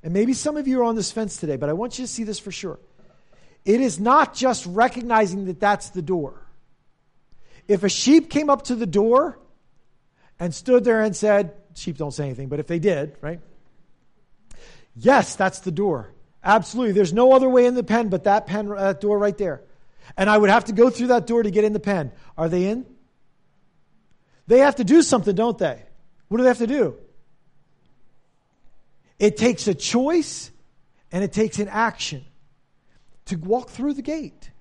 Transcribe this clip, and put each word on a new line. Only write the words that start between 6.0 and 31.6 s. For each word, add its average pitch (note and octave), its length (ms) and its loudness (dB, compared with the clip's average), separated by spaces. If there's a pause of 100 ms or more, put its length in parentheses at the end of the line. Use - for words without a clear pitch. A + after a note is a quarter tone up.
door. D3+ 400 -6 (1200)
If G3+ 160 0
a G3+ 60 0
sheep D4+ 420 4
came D4 180 -2
up C#4 160 2
to B3 120 -4
the A3+ 100 -4
door A3+ 540 2 (1000)
and E3+ 160 -6
stood B3 300 0
there A3+ 160 2
and G#3+ 160 -2
said, G3+ 360 0 (220)
sheep - 220 -10
don't D3 160 -8
say D3 140 -8
anything, C3+ 220 -12
but D3 120 -8
if C#3+ 80 -10
they E3+ 100 -4
did, D#3 420 -2
right? E3 200 -12 (1500)
Yes, A3 400 2
that's F#3+ 240 -2
the F#3 140 -8
door. D#3 400 -4 (320)
Absolutely. G#3+ 480 2
There's F3+ 200 2
no B3 200 6
other C4 160 6
way B3 180 4
in B3 80 0
the B3 80 -2
pen A3+ 260 0
but F#3 140 -2
that G#3 240 2
pen, G3+ 220 -6
that G3 320 -4
door G#3 180 0
right G#3 180 -2
there. F3+ 260 -6 (540)
And G3 140 2
I G#3+ 80 6
would G#3 100 6
have A3+ 180 4
to A#3 60 -6
go A#3 180 6
through A#3+ 180 -4
that A#3+ 180 2
door A#3 160 0
to G#3+ 80 0
get G#3 140 2
in G#3+ 80 0
the G#3+ 80 -4
pen. F3 320 -4 (260)
Are E3 100 -2
they F3+ 180 0
in? A#3 200 -6 (1600)
They B3 140 6
have C#4 160 4
to B3+ 80 -2
do D4 180 6
something, G#3 320 0
don't A3+ 240 -2
they? C#3+ 240 -4 (460)
What G#3 80 -4
do B3 80 2
they B3+ 60 6
have - 80 -2
to A#3 100 -2
do? A3 260 -2 (2250)
It G#3 180 2
takes A3+ 300 0
a G3 80 0
choice C#4+ 760 -2 (580)
and F#3 140 -4
it - 80 -6
takes G#3+ 260 -2
an G3+ 80 -4